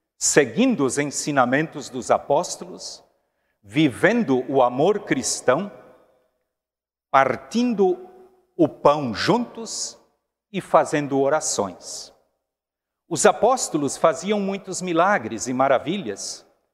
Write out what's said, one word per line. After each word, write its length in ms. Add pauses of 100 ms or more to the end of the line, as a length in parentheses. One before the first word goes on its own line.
(180)
seguindo 680
os 140
ensinamentos 920
dos 220
apóstolos, 960 (560)
vivendo 920
o 120
amor 380
cristão, 680 (1400)
partindo 960 (480)
o 100
pão 460
juntos 840 (520)
e 80
fazendo 600
orações. 920 (960)
Os 160
apóstolos 760
faziam 420
muitos 420
milagres 680
e 60
maravilhas, 920 (300)